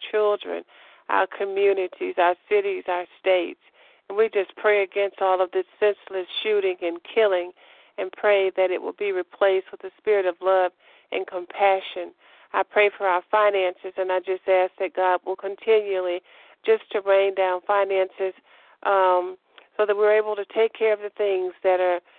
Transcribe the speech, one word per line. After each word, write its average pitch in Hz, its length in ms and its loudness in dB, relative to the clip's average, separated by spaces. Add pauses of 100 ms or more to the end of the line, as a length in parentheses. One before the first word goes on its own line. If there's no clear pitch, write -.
(100)
children, 202 540 -2 (440)
our 190 180 0 (140)
communities, 190 800 -2
our 175 180 2 (120)
cities, 196 400 0
our 180 180 -4 (140)
states. 180 400 0 (480)
And 196 100 -6
we 220 100 4 (120)
just - 160 -6
pray 208 260 2
against 196 380 -4
all 185 200 2
of 185 120 0
this 185 160 -2 (100)
senseless 196 500 -2 (140)
shooting 196 400 0
and 170 160 -4 (160)
killing 185 380 0 (460)
and 190 120 -6
pray 196 460 2
that 185 140 2
it 180 100 -2
will - 260 -10
be 196 60 -4
replaced 190 580 0
with - 120 -18
the 190 180 -14
spirit 202 260 0
of 175 140 -2
love 185 320 2 (400)
and 190 140 -6
compassion. 185 840 -4 (420)
I 196 80 0
pray 208 340 2
for 202 100 -4
our 180 240 0
finances, 196 640 0
and 185 140 -4
I 185 100 0
just 185 280 -6
ask 185 320 2
that 185 160 -6
God 185 280 0
will 190 120 -6
continually 196 840 -2 (440)
just 220 280 2
to 208 80 -2
rain 196 340 2
down 185 320 0
finances, 190 680 -2 (500)
um, 185 520 2 (400)
so 208 100 2
that 202 100 0
we're 214 200 4
able 214 200 0
to 202 80 -8 (100)
take 226 180 2
care 220 200 0
of 208 80 -2
the 208 160 -10
things 185 360 -2 (100)
that 185 180 2
are 180 200 0 (180)